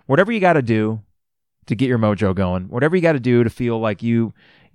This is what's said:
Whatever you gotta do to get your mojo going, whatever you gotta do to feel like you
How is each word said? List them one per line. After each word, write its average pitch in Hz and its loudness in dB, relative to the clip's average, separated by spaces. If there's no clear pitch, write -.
Whatever 180 2
you 220 -2
gotta 170 4
do 110 0
to 127 -4
get 127 0
your 123 0
mojo 104 0
going, 92 -4
whatever 151 0
you 175 0
gotta 160 0
do 120 2
to 117 2
feel 117 -4
like 110 -4
you 117 -2